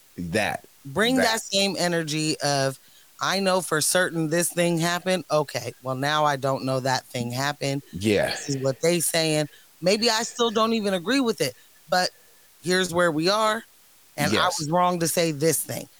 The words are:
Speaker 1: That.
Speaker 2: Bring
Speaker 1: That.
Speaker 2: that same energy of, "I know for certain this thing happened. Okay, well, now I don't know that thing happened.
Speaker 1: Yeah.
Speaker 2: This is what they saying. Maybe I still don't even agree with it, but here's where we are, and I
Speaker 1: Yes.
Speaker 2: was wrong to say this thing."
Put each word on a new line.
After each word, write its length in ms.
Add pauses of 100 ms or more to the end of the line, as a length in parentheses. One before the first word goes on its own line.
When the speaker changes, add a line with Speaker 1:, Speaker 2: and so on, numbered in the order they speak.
(180)
Speaker 1:
That. 480 (200)
Speaker 2:
Bring 320
Speaker 1:
That. 60
Speaker 2:
that 180
same 360
energy 640
of, 380 (420)
"I 180
know 220
for 200
certain 480
this 200
thing 300
happened. 500
Okay, 440 (100)
well, 120
now 300
I 100
don't 300
know 140
that 260
thing 260
happened. 500 (100)
Speaker 1:
Yeah. 400
Speaker 2:
This 180
is 80
what 240
they 180
saying. 500 (320)
Maybe 280
I 140
still 280
don't 220
even 200
agree 260
with 220
it, 120 (360)
but 200 (540)
here's 300
where 180
we 180
are, 340 (540)
and 140
I 40 (100)
Speaker 1:
Yes. 140
Speaker 2:
was 100
wrong 300
to 80
say 240
this 280
thing." 280 (120)